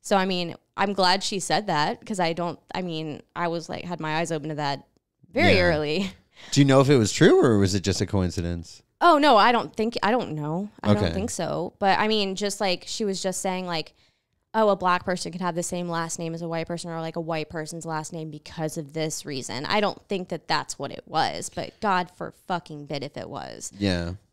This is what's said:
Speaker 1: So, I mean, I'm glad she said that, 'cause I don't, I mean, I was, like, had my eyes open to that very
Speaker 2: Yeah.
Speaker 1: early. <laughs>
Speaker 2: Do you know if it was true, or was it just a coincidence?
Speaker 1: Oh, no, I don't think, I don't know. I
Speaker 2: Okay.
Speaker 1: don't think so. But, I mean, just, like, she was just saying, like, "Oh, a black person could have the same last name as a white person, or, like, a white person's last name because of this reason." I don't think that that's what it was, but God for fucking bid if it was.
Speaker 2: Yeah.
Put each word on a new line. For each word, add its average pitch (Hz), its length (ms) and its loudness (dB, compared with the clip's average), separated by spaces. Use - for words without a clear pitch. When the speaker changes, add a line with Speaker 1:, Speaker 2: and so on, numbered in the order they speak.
Speaker 1:
So, - 140 0
I 185 80 4
mean, 180 300 -4
I'm 202 160 0
glad 190 320 2
she 196 160 -4
said 175 260 -2
that, 170 400 -2
'cause 202 140 -6
I 165 120 0
don't, 170 280 -4
I 185 100 -6
mean, 160 400 -8
I 175 140 -2
was, 165 200 -6
like, - 160 -10
had 175 140 -8
my 156 200 -2
eyes 165 120 -2
open 156 200 -4
to 156 40 -6
that 143 320 -4
very 285 240 4
Speaker 2:
Yeah. 185 60 4
Speaker 1:
early. 165 500 0
<laughs> - 220 -16
Speaker 2:
Do 135 80 4
you 143 40 10
know 135 160 8
if 131 80 6
it 143 80 8
was 110 140 4
true, 320 320 6
or 117 160 6
was 98 160 4
it 98 60 2
just 92 200 0
a 101 60 0
coincidence? 85 760 -2
Speaker 1:
Oh, 330 180 8
no, 277 180 6
I 208 140 8
don't 240 240 0
think, 226 300 -2
I 202 80 2
don't 214 240 -2
know. 156 320 -4
I 104 120 2
Speaker 2:
Okay. 104 80 4
Speaker 1:
don't 87 120 0
think 185 180 -4
so. 156 500 -4
But, 190 180 4
I 214 80 2
mean, 208 300 0
just, 202 240 -4
like, 180 260 0
she - 180 -4
was 190 160 -2
just 185 200 -4
saying, 185 260 -4
like, 165 280 -6
"Oh, 220 160 4
a 190 60 4
black 180 280 0
person 180 280 -4
could 175 100 -6
have 175 120 -2
the 175 80 -2
same 175 240 -4
last 165 320 -4
name 165 160 -6
as 165 60 -8
a 170 80 -6
white 165 180 -4
person, 170 240 -8
or, 165 100 -6
like, 160 160 -6
a 170 40 -6
white 160 300 -4
person's 160 340 -10
last 156 300 -6
name 160 160 -10
because 156 480 -8
of 143 160 -10
this 156 320 -4
reason." 127 400 -8
I 208 140 0
don't 202 280 -2
think 185 220 -6
that - 180 -8
that's 147 300 -4
what 139 140 -8
it - 140 -14
was, 147 480 -2
but - 260 -10
God 180 360 0
for - 160 -10
fucking 156 400 -8
bid 143 160 -6
if - 160 -12
it 90 100 -10
was. 64 480 -12
Speaker 2:
Yeah. 90 360 0